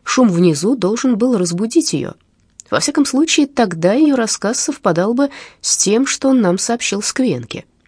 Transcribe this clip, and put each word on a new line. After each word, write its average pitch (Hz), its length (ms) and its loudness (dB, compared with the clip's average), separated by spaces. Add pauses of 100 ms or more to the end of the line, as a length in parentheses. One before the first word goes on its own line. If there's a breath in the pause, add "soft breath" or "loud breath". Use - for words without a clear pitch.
шум 254 240 2
внизу 175 480 2
должен 226 400 0
был 240 220 2
разбудить 185 560 -2
ее. - 180 -6 (580)
Во 208 100 0
всяком 285 260 0
случае, 294 400 0
тогда 185 480 0
ее 285 220 4
рассказ 226 440 -2
совпадал 202 540 0
бы 277 160 0 (300 loud breath)
с - 160 -2
тем, 220 300 2
что - 260 0
нам 196 260 2
сообщил 208 440 -4
Сквенки. 156 600 -4 (240)